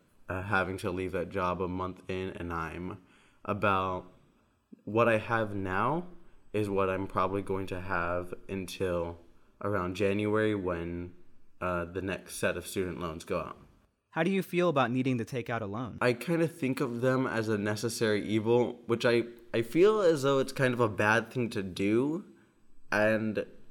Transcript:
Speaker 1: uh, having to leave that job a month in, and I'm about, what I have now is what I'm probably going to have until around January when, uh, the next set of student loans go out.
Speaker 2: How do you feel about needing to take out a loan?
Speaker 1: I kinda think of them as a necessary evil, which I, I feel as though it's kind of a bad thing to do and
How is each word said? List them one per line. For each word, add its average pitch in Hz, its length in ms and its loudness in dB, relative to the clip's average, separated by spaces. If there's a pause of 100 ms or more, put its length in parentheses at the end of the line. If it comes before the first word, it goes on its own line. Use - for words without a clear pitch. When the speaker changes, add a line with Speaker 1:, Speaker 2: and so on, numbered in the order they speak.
(300)
Speaker 1:
uh, 92 140 -4
having 95 340 0
to 98 140 -4
leave 92 200 -4
that 87 180 -4
job 90 320 0
a 92 60 0
month 92 400 -6
in, 95 220 -4
and 87 240 -8
I'm 82 460 -6 (440)
about, 95 640 0 (800)
what 113 240 4
I 110 80 4
have 110 360 -2
now 107 540 0 (460)
is 104 160 0
what 98 200 2
I'm 95 160 0
probably 98 360 0
going 95 260 -4
to 92 140 -6
have 87 520 -2 (140)
until 87 680 -4 (440)
around 92 360 0
January 104 580 2
when, 87 560 -4 (480)
uh, 90 240 -2
the 87 180 -6
next - 340 -6
set 90 200 0
of 87 100 -6
student 90 360 -4
loans 82 240 -6
go 87 160 -2
out. - 160 -10 (540)
Speaker 2:
How 165 120 -2
do 190 80 2
you 190 100 2
feel 175 280 0
about 131 200 2
needing 127 280 2
to 110 80 -2
take 120 240 -6
out 113 120 -4
a 104 60 -6
loan? 107 320 -8
Speaker 1:
I 123 140 4
kinda 165 340 0
think 131 320 -2
of 120 220 -2
them 131 260 2
as 110 220 0
a 107 80 2
necessary 107 680 0
evil, 110 600 2
which 113 200 2
I, 120 200 6 (280)
I 117 100 2
feel 202 360 6
as 165 220 4
though 135 180 4
it's 127 140 0
kind 127 200 2
of 117 60 -2
a 117 80 6
bad 107 420 4
thing 120 200 -2
to 107 120 -2
do 110 640 0 (680)
and 107 560 2 (240)